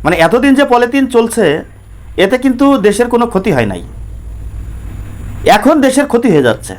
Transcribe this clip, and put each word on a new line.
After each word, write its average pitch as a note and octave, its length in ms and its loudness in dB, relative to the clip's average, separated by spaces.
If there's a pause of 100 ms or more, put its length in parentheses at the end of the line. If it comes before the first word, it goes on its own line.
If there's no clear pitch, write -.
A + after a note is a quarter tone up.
মানে, E3+ 140 0
এতদিন G#3+ 380 2
যে C#4 100 2
পলিথিন B3 420 2
চলছে, A3+ 380 0 (720)
এতে G3 200 2
কিন্তু C4 280 0 (120)
দেশের G#3 300 2
কোনো A#3 200 0
ক্ষতি F#3+ 240 -2
হয় A#2 200 0
নাই। F2 100 -8 (1600)
এখন G#3+ 360 4
দেশের C4+ 260 2
ক্ষতি A#3+ 240 0
হয়ে C#3 160 4
যাচ্ছে। - 320 -4